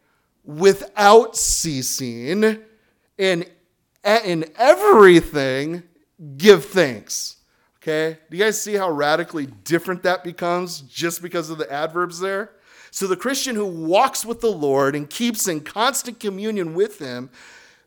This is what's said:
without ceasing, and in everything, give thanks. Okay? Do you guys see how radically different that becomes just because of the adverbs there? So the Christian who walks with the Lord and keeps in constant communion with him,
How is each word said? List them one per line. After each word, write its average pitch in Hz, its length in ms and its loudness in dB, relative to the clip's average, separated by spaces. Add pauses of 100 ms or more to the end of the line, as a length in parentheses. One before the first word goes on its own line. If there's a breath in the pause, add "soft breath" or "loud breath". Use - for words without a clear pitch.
(460)
without 202 880 4
ceasing, 147 1300 -2 (560 soft breath)
and 185 320 -2 (540)
in 202 400 0 (120)
everything, 175 1300 4 (540)
give 180 280 6
thanks. - 720 -2 (460)
Okay? 160 360 -4 (120)
Do 160 60 -14
you 196 80 0
guys 214 160 0
see 208 140 -4
how 190 160 0
radically 151 560 -2
different 165 580 -4
that 180 200 0
becomes 175 580 -6
just 165 400 -8
because 170 280 -8
of 160 80 -10
the 151 140 -8
adverbs 165 480 -4
there? 196 320 -6 (380 loud breath)
So - 160 -6
the 185 100 -2
Christian 254 400 -4
who 208 100 -4
walks 185 580 0
with 233 160 -8
the 226 100 0
Lord 139 440 0
and 147 160 -8
keeps 233 380 -4
in 156 120 -4
constant 240 600 -4
communion 196 540 -6
with 208 240 -2
him, 127 320 -10 (560 loud breath)